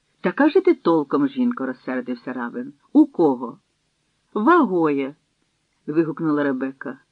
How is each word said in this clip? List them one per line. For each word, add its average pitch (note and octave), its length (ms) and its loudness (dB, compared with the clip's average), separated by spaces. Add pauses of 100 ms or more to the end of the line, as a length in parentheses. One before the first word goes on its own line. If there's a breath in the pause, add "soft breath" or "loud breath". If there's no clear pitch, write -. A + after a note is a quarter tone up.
(220)
"Та F#3+ 100 -2
кажи D4+ 300 4
ти F#4 120 4
толком, D3 540 0
жінко", B2+ 380 -2
розсердився B2+ 680 -8
Рабин. B2 400 -10 (200)
"У D4 120 6
кого?" C3 540 -2 (720)
"Вагоя", F#3 840 0 (720)
вигукнула D3+ 560 -2
Ребека. C3+ 560 -6 (120)